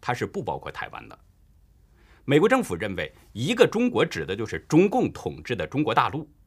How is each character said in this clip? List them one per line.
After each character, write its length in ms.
它 140
是 100
不 160
包 160
括 140
台 200
湾 180
的。 100
美 140
国 100
政 140
府 140
认 180
为， 180
“一 200
个 140
中 240
国” 160
指 180
的 120
就 100
是 220
中 200
共 240
统 300
治 140
的 100
中 160
国 100
大 160
陆 220